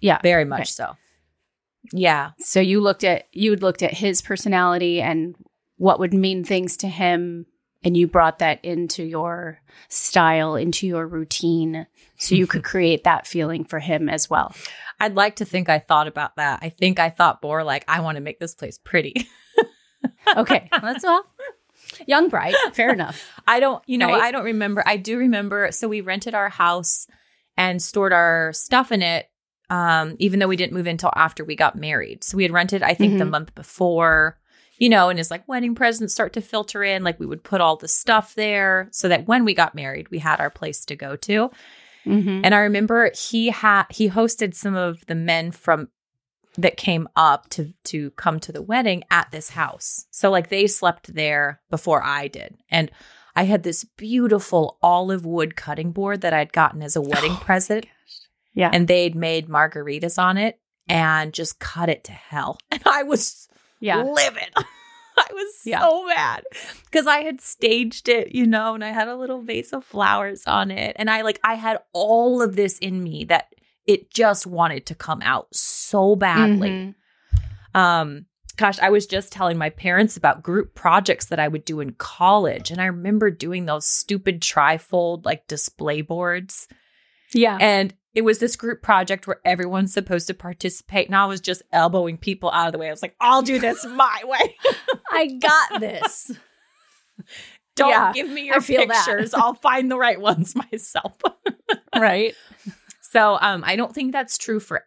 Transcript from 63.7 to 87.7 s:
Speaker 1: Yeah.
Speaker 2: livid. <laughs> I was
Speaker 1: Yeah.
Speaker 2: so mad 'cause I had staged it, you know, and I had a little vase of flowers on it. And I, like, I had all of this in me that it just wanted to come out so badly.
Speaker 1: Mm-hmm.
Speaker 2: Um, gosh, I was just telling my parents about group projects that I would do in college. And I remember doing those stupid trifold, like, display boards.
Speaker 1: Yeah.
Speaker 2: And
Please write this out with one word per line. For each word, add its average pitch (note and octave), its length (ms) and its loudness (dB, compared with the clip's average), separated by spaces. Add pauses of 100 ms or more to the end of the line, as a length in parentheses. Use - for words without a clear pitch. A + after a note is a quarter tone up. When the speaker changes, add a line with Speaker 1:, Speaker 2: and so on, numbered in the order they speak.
Speaker 1:
Yeah. A3 220 0
Speaker 2:
livid. C4+ 500 0
<laughs> - 60 0
I - 760 -4
was G4+ 220 -8 (120)
Speaker 1:
Yeah. - 220 0
Speaker 2:
so E4+ 200 2
mad D3+ 360 -2 (480)
'cause D4+ 160 2
I D4 140 4
had D4+ 180 -8
staged A#3 720 0
it, A#3 240 0
you B3 140 2
know, A3 260 0
and A3 100 -10
I G#3+ 60 -8
had A3 180 -2
a B3 80 -8
little B3+ 280 -8
vase A#3 280 -6
of C4+ 140 -10
flowers G3+ 640 -2
on G3 240 0
it. - 280 -6
And G#3+ 100 -2
I, A3 120 0
like, G#3+ 220 -4
I A3+ 100 2
had A3 240 -4 (160)
all A#3 480 2
of G3+ 160 0
this G3 220 0
in F#3 220 -6
me D#3 240 -8
that E3 280 0 (320)
it - 260 0
just G#3 340 2
wanted E3+ 400 -2
to - 80 -12
come - 300 -8
out B2+ 320 -2
so - 600 2
badly. G3 540 2
Speaker 1:
Mm-hmm. F#3 200 -8 (840)
Speaker 2:
Um, E3 520 0 (320)
gosh, G3+ 220 0
I F#3+ 100 4
was G3+ 180 2
just G3 240 -4
telling F3 260 -2
my D#3 120 -2
parents F#3 480 0
about D#3 260 2
group F3+ 320 -4
projects F#3 520 2
that E3 120 -4
I D3+ 80 0
would D3+ 180 -6
do D#3 140 -8
in C#3 140 -8
college. F#3 800 0
And F3+ 100 -4
I F#3 40 0
remember G3 460 0
doing F3 340 -6
those D3+ 200 -2
stupid F#3+ 560 0
trifold, E3 840 0
like, D3+ 220 -6
display D3+ 540 -4
boards. F3 680 -4 (640)
Speaker 1:
Yeah. A3+ 260 4
Speaker 2:
And G3 340 4 (200)